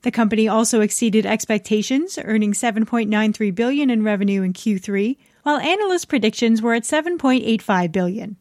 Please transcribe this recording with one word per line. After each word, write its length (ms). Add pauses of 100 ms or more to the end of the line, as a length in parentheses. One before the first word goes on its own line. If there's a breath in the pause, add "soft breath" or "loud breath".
The 100
company 340
also 340
exceeded 460
expectations, 960
earning 320
seven 320
point 240
nine 220
three 180
billion 400
in 140
revenue 380
in 100
Q 260
three, 400 (240 soft breath)
while 160
analyst 500
predictions 540
were 120
at 120
seven 320
point 260
eight 160
five 300
billion. 500